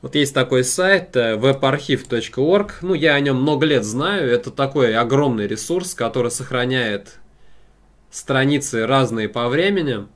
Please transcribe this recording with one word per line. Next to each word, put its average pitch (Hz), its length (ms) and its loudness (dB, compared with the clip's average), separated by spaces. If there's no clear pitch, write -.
Вот - 140 -6
есть 143 180 0
такой 127 300 2
сайт, 180 520 0
э, 117 200 2
веб-архив 135 680 0
точка 117 340 -4
орг. 196 420 2
Ну, 180 100 -2
я 151 220 2
о 143 60 2
нем 135 200 2
много 147 240 2
лет 139 200 2
знаю. 143 460 -2
Это 120 200 0
такой 135 440 0
огромный 117 520 2
ресурс, 170 480 -4
который 117 360 -2
сохраняет 123 840 -4
страницы 135 760 -2
разные 113 440 0
по 120 180 -4
времени. 147 680 -2